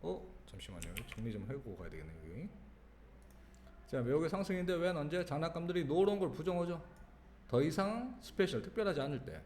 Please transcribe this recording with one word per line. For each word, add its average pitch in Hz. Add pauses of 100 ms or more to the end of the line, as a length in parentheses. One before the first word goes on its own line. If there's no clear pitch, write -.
어? 180 (240)
잠시만요. 87 (180)
정리 113
좀 104
해보고 120
가야 85
되겠네요, 80
여기. 107 (1400)
자, 135
매혹의 151
상승인데 185
웬 175
언제? 160
장난감들이 165
노란 196
걸 180
부정하죠. 175 (680)
더 120
이상 208
스페셜, 185
특별하지 190
않을 139
때. 80